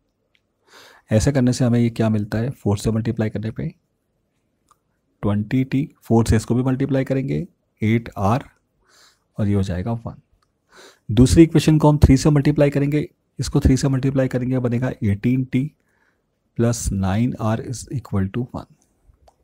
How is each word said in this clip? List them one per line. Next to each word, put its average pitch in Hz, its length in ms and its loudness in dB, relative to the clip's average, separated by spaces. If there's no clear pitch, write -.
ऐसे 113 220 2
करने 127 200 2
से 131 120 -2
हमें 120 160 2
ये 117 100 2
क्या 113 200 -2
मिलता 107 280 -2
है, 117 120 -4
फ़ोर 101 280 -2
से - 120 -4
मल्टीप्लाई 110 400 -2
करने 107 200 -8
पे 139 180 -8
ट्वेंटी 107 420 -2
टी, 135 240 -4
फ़ोर 113 240 2
से - 100 2
इसको 110 180 -2
भी 127 80 0
मल्टीप्लाई 135 420 -2
करेंगे, 139 420 -4
एट 113 360 0
आर 101 320 -2
और 104 100 0
ये 101 60 2
हो 98 80 0
जाएगा 92 300 -6
वन। - 140 -16
दूसरी 127 340 6
इक्वेशन 156 360 4
को 151 100 4
हम 151 100 4
थ्री 135 180 6
से 151 140 4
मल्टीप्लाई 147 400 2
करेंगे, 143 360 -2
इसको 139 220 -2
थ्री 135 160 4
से 139 120 0
मल्टीप्लाई 131 400 0
करेंगे, 127 300 -2
बनेगा 123 320 -2
एटीन 120 420 0
टी - 160 -2
प्लस 117 340 0
नाइन 98 480 -2
आर 110 220 -2
is 123 180 -12
equal 101 440 -4
to 123 80 -4
one। - 100 -14